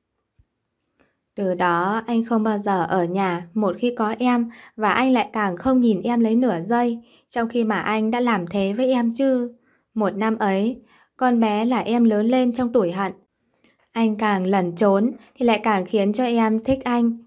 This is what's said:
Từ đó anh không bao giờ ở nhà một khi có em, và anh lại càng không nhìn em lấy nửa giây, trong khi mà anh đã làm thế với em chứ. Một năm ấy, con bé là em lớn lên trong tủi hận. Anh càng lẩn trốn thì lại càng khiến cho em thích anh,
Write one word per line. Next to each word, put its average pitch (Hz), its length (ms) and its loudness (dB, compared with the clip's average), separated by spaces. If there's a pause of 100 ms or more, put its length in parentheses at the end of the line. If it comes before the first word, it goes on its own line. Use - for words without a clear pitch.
(1300)
Từ 190 200 -2
đó 180 520 0
anh 226 180 0
không 226 180 0
bao 214 160 0
giờ 196 260 0
ở 175 200 0
nhà 175 500 -2
một 202 240 -2
khi 240 160 -2
có 220 240 -2
em, 240 320 0 (260)
và 214 160 2
anh 262 200 2
lại 226 200 2
càng 202 240 -2
không 262 240 2
nhìn 220 220 2
em 233 180 0
lấy 226 160 2
nửa 226 240 0
giây, 233 380 -2 (320)
trong 233 180 -4
khi 233 160 -2
mà 214 140 0
anh 220 320 -2
đã 240 100 -2
làm 220 260 0
thế 196 260 -2
với 254 180 0
em 233 240 0
chứ. 254 380 0 (420)
Một 208 220 -2
năm 220 220 -2
ấy, 208 440 -2 (340)
con 247 240 2
bé 214 240 0
là 240 140 0
em 233 260 0
lớn 214 240 2
lên 254 240 2
trong 240 200 -4
tủi 196 200 2
hận. 190 200 -4 (800)
Anh 226 240 0
càng 202 300 0
lẩn 185 300 0
trốn 202 360 2 (220)
thì 254 120 -2
lại 214 160 2
càng 208 220 0
khiến 208 280 0
cho 254 120 -2
em 226 400 0
thích 262 200 0
anh, 233 420 0